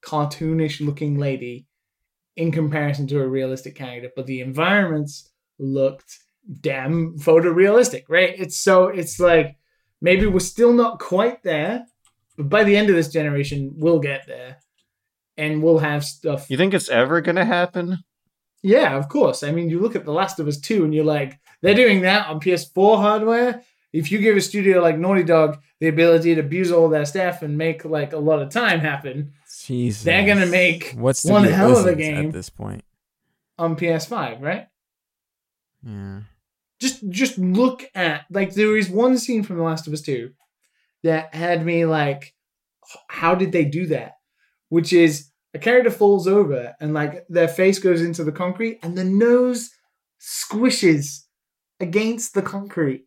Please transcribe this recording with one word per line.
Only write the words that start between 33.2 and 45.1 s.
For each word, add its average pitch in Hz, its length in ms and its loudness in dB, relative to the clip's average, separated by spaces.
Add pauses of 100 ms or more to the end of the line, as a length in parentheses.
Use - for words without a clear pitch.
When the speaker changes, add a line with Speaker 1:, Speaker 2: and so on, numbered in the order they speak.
Speaker 1:
on 165 160 -2
P 170 140 -2
S 160 180 -2
five, 131 340 -8
right? 180 260 -6 (1160)
Speaker 3:
Yeah. 98 380 -14 (600)
Speaker 1:
Just, 247 280 -8
just 247 280 -4
look 196 560 -2
at, 165 380 -4
like, 190 240 -4
there 214 200 2
is 202 140 0
one 240 300 0
scene 226 240 -4
from 185 140 -8
The 165 60 -2
Last 160 220 -4
of 151 80 -8
Us 151 80 -8
two 131 300 -8 (720)
that 160 320 -2
had 170 280 -2
me 170 220 0
like, 147 480 -4 (580)
"H-, - 160 -20
how 175 280 -2
did 185 160 -2
they 170 140 2
do 156 200 -6
that?" 127 300 -8 (540)
Which 165 220 0
is 165 380 2 (240)